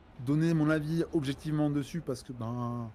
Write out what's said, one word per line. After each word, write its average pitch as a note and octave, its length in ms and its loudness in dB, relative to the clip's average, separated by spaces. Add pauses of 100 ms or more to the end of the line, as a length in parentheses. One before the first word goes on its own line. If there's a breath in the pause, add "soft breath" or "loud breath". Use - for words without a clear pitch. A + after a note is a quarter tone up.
(260)
donner D#3 260 4
mon D#3 180 4
avis D#3 420 2
objectivement D3+ 580 0
dessus D3 300 -2
parce C3 220 -6
que, - 100 -12
ben, A#2+ 640 -6